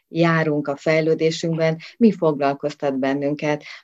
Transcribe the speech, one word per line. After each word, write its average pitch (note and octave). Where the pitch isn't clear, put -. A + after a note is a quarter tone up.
járunk D#3+
a C#3+
fejlődésünkben, D#3+
mi A3+
foglalkoztat C#3+
bennünket. C#3+